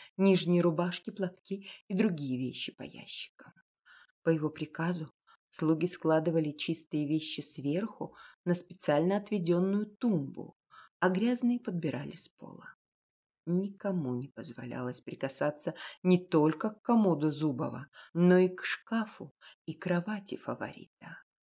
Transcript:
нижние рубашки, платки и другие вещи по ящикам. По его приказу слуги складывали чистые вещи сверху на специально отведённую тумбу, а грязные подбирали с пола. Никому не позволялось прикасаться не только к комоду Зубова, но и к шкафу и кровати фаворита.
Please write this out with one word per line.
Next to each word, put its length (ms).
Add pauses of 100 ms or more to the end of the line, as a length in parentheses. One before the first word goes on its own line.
(160)
нижние 460
рубашки, 480
платки 580 (220)
и 40
другие 460
вещи 340
по 100
ящикам. 680 (720)
По 60
его 200
приказу 640 (380)
слуги 380
складывали 640
чистые 540
вещи 360
сверху 720 (300)
на 100
специально 640
отведённую 680
тумбу, 680 (460)
а 80
грязные 500
подбирали 560
с 140
пола. 460 (680)
Никому 680
не 140
позволялось 720
прикасаться 720 (280)
не 160
только 520
к 120
комоду 480
Зубова, 580 (260)
но 240
и 100
к 160
шкафу 680 (320)
и 80
кровати 640
фаворита. 800 (260)